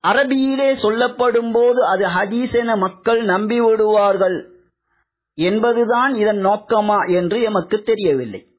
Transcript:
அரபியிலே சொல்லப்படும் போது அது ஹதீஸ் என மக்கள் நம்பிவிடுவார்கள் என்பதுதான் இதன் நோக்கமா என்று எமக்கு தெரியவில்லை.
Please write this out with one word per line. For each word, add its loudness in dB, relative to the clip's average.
அரபியிலே 0
சொல்லப்படும் 0
போது 2
அது 0
ஹதீஸ் -2
என 0
மக்கள் -2
நம்பிவிடுவார்கள் 2
என்பதுதான் 0
இதன் 0
நோக்கமா 0
என்று 0
எமக்கு -2
தெரியவில்லை. -2